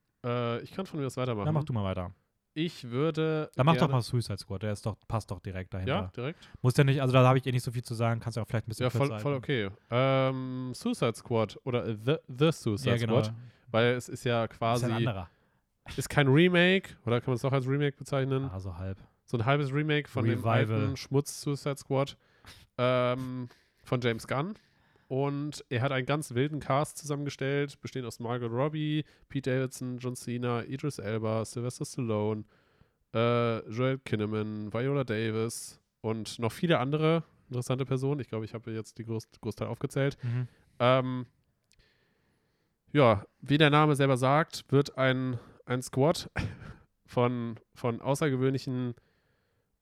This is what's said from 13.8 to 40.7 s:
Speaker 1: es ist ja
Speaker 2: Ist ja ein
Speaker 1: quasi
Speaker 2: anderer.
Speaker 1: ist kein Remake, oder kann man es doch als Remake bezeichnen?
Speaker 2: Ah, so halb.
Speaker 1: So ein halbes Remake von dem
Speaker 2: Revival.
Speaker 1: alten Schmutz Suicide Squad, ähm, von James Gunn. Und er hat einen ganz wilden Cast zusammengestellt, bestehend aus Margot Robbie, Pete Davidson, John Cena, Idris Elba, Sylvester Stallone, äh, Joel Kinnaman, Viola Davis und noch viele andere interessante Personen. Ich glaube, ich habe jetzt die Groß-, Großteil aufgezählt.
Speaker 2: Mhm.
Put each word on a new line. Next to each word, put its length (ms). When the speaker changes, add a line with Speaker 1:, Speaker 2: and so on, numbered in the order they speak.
Speaker 1:
es 160
ist 160
ja 180
Speaker 2:
Ist 80
ja 60
ein 0
Speaker 1:
quasi 340
Speaker 2:
anderer. 380
Speaker 1:
ist 140
kein 180
Remake, 600
oder 160
kann 100
man 40
es 60
doch 120
als 120
Remake 320
bezeichnen? 540
Speaker 2:
Ah, 80
so 180
halb. 200
Speaker 1:
So 140
ein 80
halbes 280
Remake 360
von 160
dem 140
Speaker 2:
Revival. 420
Speaker 1:
alten 160
Schmutz 420
Suicide 380
Squad, 400
ähm, 680
von 160
James 260
Gunn. 280
Und 600
er 120
hat 100
einen 140
ganz 280
wilden 280
Cast 360
zusammengestellt, 840
bestehend 260
aus 140
Margot 300
Robbie, 520
Pete 240
Davidson, 480
John 160
Cena, 480
Idris 360
Elba, 440
Sylvester 420
Stallone, 600
äh, 460
Joel 300
Kinnaman, 720
Viola 300
Davis 800
und 400
noch 140
viele 260
andere 440
interessante 360
Personen. 360
Ich 80
glaube, 160
ich 80
habe 180
jetzt 280
die 60
Groß-, 220
Großteil 260
aufgezählt. 560
Speaker 2:
Mhm. 240